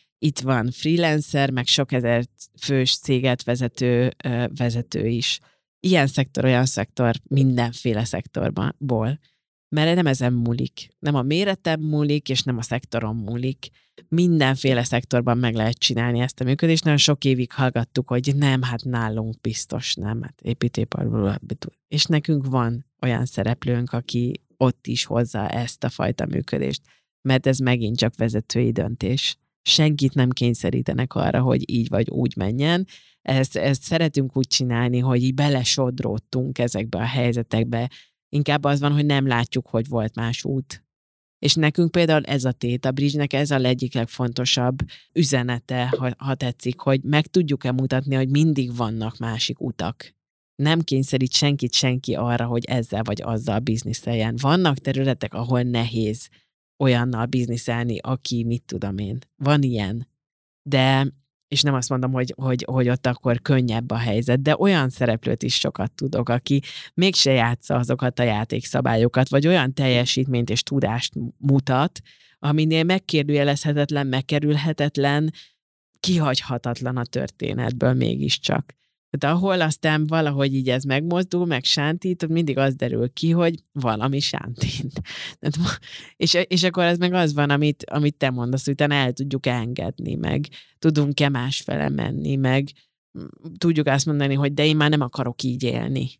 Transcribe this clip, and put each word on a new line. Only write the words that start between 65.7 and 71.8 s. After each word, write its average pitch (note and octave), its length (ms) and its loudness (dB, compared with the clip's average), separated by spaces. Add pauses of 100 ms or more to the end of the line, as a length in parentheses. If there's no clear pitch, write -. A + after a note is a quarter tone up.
tudok, B2+ 380 -2
aki B2+ 320 2 (320)
mégse F3+ 380 2
játsza A#2+ 440 2
azokat B2 440 0
a B2 40 2
játékszabályokat, A#2 1080 0
vagy C#3+ 180 2
olyan C#3+ 260 2
teljesítményt B2 760 2
és A2+ 140 0
tudást A#2+ 520 -2
m-, A#2+ 120 -6 (100)
mutat, C3+ 600 2 (400)